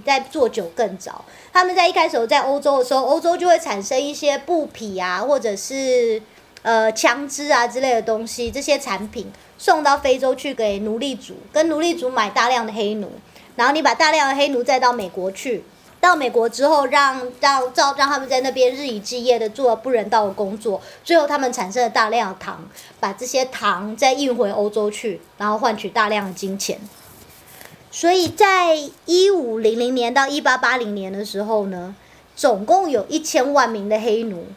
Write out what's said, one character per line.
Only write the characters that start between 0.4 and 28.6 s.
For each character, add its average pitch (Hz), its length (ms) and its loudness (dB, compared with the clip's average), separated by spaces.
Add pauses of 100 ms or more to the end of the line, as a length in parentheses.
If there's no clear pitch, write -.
酒 190 260 -6
更 190 220 -2
早， - 260 -16 (300)
他 359 100 6
们 370 120 0
在 349 120 6
一 359 60 0
开 330 160 2
始 233 180 -2
在 285 120 2
欧 269 200 0
洲 285 200 2
的 247 40 2
时 262 100 -2
候， 262 120 2
欧 302 160 2
洲 339 160 2
就 349 100 0
会 339 120 6
产 214 220 -6
生 262 200 -2
一 285 100 -4
些 285 280 0
布 320 260 -2
匹 202 320 -10
啊， 180 220 -2
或 269 200 0
者 214 160 -2
是， 247 680 0 (420)
呃， 220 280 2
枪 247 380 0
支 285 200 -6
啊 240 180 4
之 240 120 -8
类 262 140 0
的 220 80 2
东 226 260 -4
西， 233 240 -6
这 247 80 -8
些 285 180 0
产 214 300 -6
品 202 240 -12 (260)
送 320 260 2
到 285 140 4
非 269 200 2
洲 262 160 0
去 262 200 -6
给 208 260 -2
奴 214 180 -4
隶 269 180 -4
主， - 200 -16 (180)
跟 320 160 2
奴 302 100 -2
隶 339 140 0
主 254 160 -4
买 220 200 0
大 233 200 2
量 240 160 0
的 214 80 -8
黑 214 220 -2
奴， 202 140 -8 (460)
然 240 100 2
后 277 80 4
你 311 80 0
把 269 140 2
大 311 160 4
量 302 160 2
的 269 80 0
黑 285 140 2
奴 285 120 0
载 262 160 2
到 247 140 4
美 220 160 -4
国 185 240 -6
去， 202 320 -6 (380)
到 359 120 6
美 277 160 0
国 233 200 2
之 247 180 0
后 294 200 4
让， 262 520 0
让， 269 340 2
让， 277 220 2
让 277 140 2
他 277 100 0
们 269 80 -6
在 254 140 0
那 262 100 -2
边 262 240 2
日 285 100 -8
以 226 140 -6
继 240 240 -8
夜 240 160 4
的 220 80 -2
做 233 260 0
不 226 160 -4
人 214 200 0
道 214 160 4
的 196 60 -2
工 202 260 -6
作， 208 240 -4 (240)
最 339 120 4
后 294 80 4
他 294 140 0
们 254 140 -2
产 196 180 -6
生 247 100 -2
了 240 80 2
大 214 200 2
量 220 240 0
的 - 40 -14
糖， 175 300 -12 (320)
把 196 140 -4
这 254 120 -12
些 262 200 0
糖 208 500 -4
再 262 180 4
运 269 220 0
回 214 160 0
欧 208 180 0
洲 208 220 -2
去， 202 300 -8 (160)
然 208 120 -2
后 214 80 0
换 220 200 0
取 202 120 -8
大 214 200 0
量 208 180 -2
的 185 60 -8
金 190 260 -8
钱。 - 180 -8 (1160)
所 330 160 0
以 359 200 2
在 359 480 4 (280)